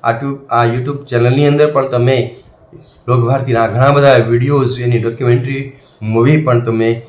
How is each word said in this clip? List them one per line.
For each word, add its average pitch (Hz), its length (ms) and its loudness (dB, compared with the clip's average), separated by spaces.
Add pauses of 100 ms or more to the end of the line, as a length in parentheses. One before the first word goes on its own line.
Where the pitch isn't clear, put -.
આ 117 80 0
ટુ-, 135 280 -6 (100)
આ 120 160 2
YouTube 127 440 -4
ચેનલની 123 380 2
અંદર 147 240 2
પણ 135 160 -2
તમે 123 480 -2 (720)
લોક 123 120 0
ભારતીના 117 480 0
ઘણા 127 240 2
બધા 139 240 4
વીડિયોઝ, 120 640 0
એની 120 200 0
ડોક્યુમેન્ટરી 123 720 -2 (300)
મૂવી 117 400 2
પણ 120 180 0
તમે 117 500 -2